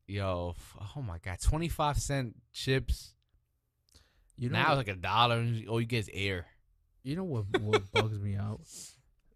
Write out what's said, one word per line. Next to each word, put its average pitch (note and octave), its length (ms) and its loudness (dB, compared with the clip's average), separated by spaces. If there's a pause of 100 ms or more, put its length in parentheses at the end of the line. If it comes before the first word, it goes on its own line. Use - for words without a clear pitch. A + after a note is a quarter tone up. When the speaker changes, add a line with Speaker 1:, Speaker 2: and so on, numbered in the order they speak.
Speaker 1:
yo, F#2 480 -2
f-, - 200 -16 (200)
oh C#3+ 60 -6
my E2+ 160 -6
God, F2+ 220 -8
twenty-five D#3 580 2
cent C3+ 360 -2 (180)
chips. - 640 0 (1200)
Speaker 2:
You B2 120 -2
know A2 100 0
Speaker 1:
Now C#3+ 160 4
Speaker 2:
what C#3 60 4
Speaker 1:
it's G2+ 80 -4
like G2 80 -2
a F2+ 40 -10
dollar, A2+ 380 6
and A#2 300 0
all A#2 120 2
you A#2 60 0
get A#2 140 0
is G2+ 120 -4
air. F#2+ 340 -2 (580)
Speaker 2:
You C3+ 120 -4
know F#3+ 80 -4
what, B2+ 200 -2 (160)
what G#2+ 280 2
Speaker 1:
<laughs> - 40 -20
Speaker 2:
bugs G#2+ 260 2
me G2+ 160 -2
out? G#2 260 -4 (760)